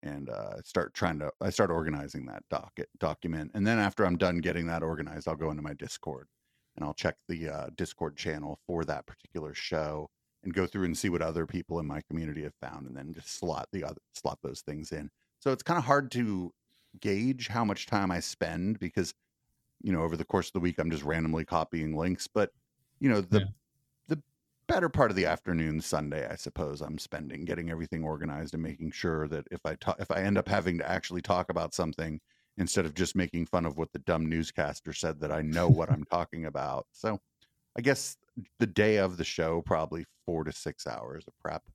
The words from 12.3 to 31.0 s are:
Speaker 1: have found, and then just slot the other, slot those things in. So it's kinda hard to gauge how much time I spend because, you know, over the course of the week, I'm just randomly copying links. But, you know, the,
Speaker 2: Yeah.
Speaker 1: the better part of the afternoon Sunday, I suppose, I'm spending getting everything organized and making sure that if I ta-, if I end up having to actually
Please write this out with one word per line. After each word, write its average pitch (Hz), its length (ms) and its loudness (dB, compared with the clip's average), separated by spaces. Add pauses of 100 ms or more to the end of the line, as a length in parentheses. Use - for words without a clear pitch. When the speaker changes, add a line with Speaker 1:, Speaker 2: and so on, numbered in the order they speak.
Speaker 1:
have 73 180 -8
found, 73 260 -10
and 64 100 -12
then 71 160 -12
just - 160 -14
slot 76 420 -4
the 92 120 -4
other, - 180 -8 (120)
slot - 300 -4
those 69 180 -6
things 76 300 -8
in. 76 180 -6 (300)
So 139 120 2
it's 127 120 0
kinda 170 180 2
hard 135 320 4
to 101 400 0 (460)
gauge 117 500 2
how 117 160 2
much 101 200 0
time 98 260 2
I 87 80 2
spend 87 600 -2
because, - 340 0 (680)
you 101 100 0
know, 90 120 4
over 82 140 0
the 82 80 -2
course 95 220 2
of - 60 -14
the 95 60 0
week, 87 200 0
I'm 80 120 2
just 73 120 -2
randomly 80 420 0
copying 78 500 0
links. 85 320 0
But, - 260 0 (460)
you 139 100 4
know, 104 120 4
the, 98 200 6
Speaker 2:
Yeah. 98 80 -2 (580)
Speaker 1:
the 151 160 -4 (440)
better 175 220 4
part 131 220 6
of 92 60 2
the 92 100 6
afternoon 80 540 2
Sunday, 76 460 -2
I 82 80 -6
suppose, 73 460 -4
I'm 76 180 -6
spending 76 460 -8
getting 85 240 -2
everything 82 340 -4
organized 78 520 -4
and 80 80 -2
making 78 280 -6
sure 78 360 0
that 76 240 -6
if - 140 -8
I 78 100 -2
ta-, - 240 -2
if 98 120 -2
I 85 120 2
end 101 160 4
up - 80 0
having 90 320 2
to 76 100 -2
actually 90 320 -2